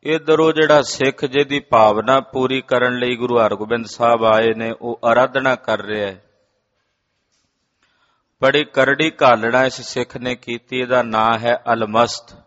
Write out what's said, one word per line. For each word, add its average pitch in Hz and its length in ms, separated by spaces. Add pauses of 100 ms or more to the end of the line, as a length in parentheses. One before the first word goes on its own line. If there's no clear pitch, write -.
ਇੱਧਰੋਂ 156 500
ਜਿਹੜਾ 151 280
ਸਿੱਖ 135 440
ਜਿਹਦੀ 139 340
ਭਾਵਨਾ 110 600
ਪੂਰੀ 131 420
ਕਰਨ 123 380
ਲਈ 123 160
ਗੁਰੂ 120 240
ਹਰਗੋਬਿੰਦ 107 460
ਸਾਹਿਬ 117 380
ਆਏ 113 300
ਨੇ, 113 180 (100)
ਉਹ 117 220
ਆਰਾਧਨਾ 127 520
ਕਰ 110 260
ਰਿਹਾ 104 260
ਹੈ। 95 180 (2250)
ਬੜੀ 135 220
ਕਰੜੀ 139 480 (120)
ਘਾਲਣਾ 120 420
ਇਸ 127 160
ਸਿੱਖ - 360
ਨੇ 123 180
ਕੀਤੀ। 120 440
ਇਹਦਾ 123 240
ਨਾਂ 113 360
ਹੈ 120 160 (180)
ਅਲਮਸਤ। 113 640 (120)